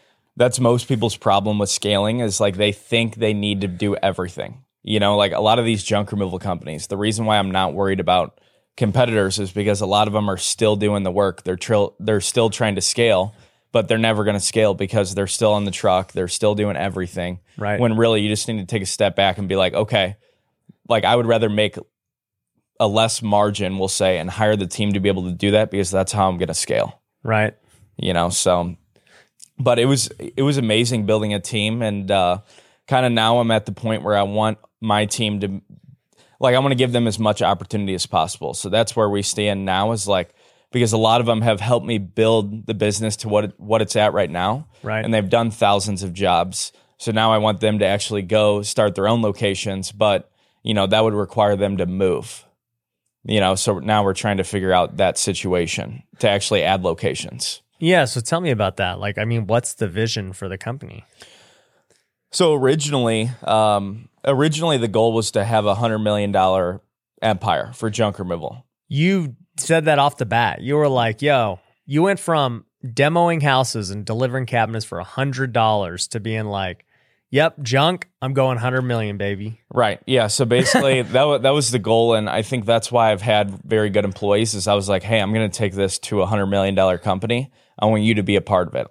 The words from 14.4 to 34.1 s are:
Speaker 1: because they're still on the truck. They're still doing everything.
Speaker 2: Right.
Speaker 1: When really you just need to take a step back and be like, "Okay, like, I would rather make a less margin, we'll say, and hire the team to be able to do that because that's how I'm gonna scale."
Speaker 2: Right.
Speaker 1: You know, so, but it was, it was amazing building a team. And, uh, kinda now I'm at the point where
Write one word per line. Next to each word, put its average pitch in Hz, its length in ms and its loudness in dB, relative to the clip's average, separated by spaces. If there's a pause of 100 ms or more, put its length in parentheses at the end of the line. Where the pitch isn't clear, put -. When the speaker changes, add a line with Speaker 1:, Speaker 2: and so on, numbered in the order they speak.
Speaker 1:
because 98 400 -2
they're 98 120 -2
still 107 280 2
on 104 100 0
the 101 60 -2
truck. 92 420 0
They're 92 160 -4
still 104 260 0
doing 104 220 -2
everything. 90 640 -6 (160)
Speaker 2:
Right. 104 240 -4
Speaker 1:
When 113 160 2
really 113 240 4
you 104 80 0
just 104 180 -2
need 110 120 -4
to 95 80 -6
take 104 160 -4
a 92 40 -6
step 98 300 0
back 98 220 2
and 98 100 -6
be 95 80 0
like, 92 160 2
"Okay, 101 440 0 (720)
like, 113 200 0
I 117 100 4
would 120 100 2
rather 113 220 4
make 104 300 0 (1000)
a 113 80 2
less 113 360 0
margin, 101 560 0
we'll 95 100 -2
say, 92 300 0
and 82 120 -6
hire 107 260 0
the 98 100 -4
team 104 260 -4
to 101 80 0
be 98 80 0
able 92 160 0
to 90 80 -4
do 101 200 0
that 107 180 2
because 95 200 -2
that's 95 220 -2
how 98 160 2
I'm 90 80 -2
gonna 85 180 -4
scale." - 460 -4 (220)
Speaker 2:
Right. 107 320 0 (420)
Speaker 1:
You - 160 -4
know, 85 160 0
so, 87 480 0 (800)
but 123 200 2
it 120 80 2
was, 135 220 0 (100)
it - 240 -6
was 139 160 0
amazing 113 480 0
building 107 260 0
a 101 80 -4
team. 110 400 -4
And, 101 300 -4
uh, 92 280 2 (480)
kinda 127 220 2
now 117 300 2
I'm 117 120 0
at 110 140 2
the 107 80 -10
point 110 300 -4
where 104 140 0